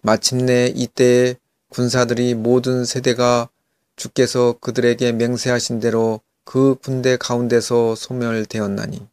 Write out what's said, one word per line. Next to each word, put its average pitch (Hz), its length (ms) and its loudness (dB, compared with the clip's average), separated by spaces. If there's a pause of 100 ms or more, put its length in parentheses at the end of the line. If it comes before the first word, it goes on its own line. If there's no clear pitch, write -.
마침내 123 720 2
이때에 123 600 2 (340)
군사들이 123 640 0
모든 123 500 0
세대가 123 640 0 (460)
주께서 123 640 0
그들에게 120 540 0
맹세하신 120 680 -2
대로 113 420 0 (220)
그 135 400 2
군대 127 340 0
가운데서 120 760 0
소멸되었나니 107 1160 -6